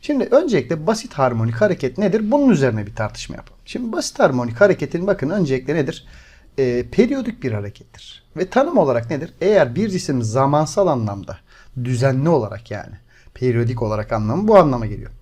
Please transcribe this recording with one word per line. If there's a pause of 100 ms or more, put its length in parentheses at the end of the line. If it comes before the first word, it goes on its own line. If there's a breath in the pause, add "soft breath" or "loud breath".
Şimdi
öncelikle
basit
harmonik
hareket
nedir?
Bunun
üzerine
bir
tartışma
yapalım.
Şimdi
basit
harmonik
hareketin
bakın
öncelikle
nedir? (520 soft breath)
Ee,
periyodik
bir
harekettir. (140)
Ve
tanım
olarak
nedir?
Eğer
bir
cisim
zamansal
anlamda, (460 soft breath)
düzenli
olarak
yani, (400 soft breath)
periyodik
olarak
anlamı
bu
anlama
geliyor. (100)